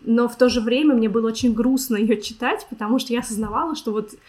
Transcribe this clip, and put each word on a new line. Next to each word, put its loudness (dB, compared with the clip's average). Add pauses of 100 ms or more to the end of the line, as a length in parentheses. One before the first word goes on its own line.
но 4
в -16
то 6
же 0
время 4
мне 4
было 0
очень 0
грустно 0
ее 2
читать, -6
потому -2
что -6
я -2
осознавала, -4
что -6
вот -6 (140)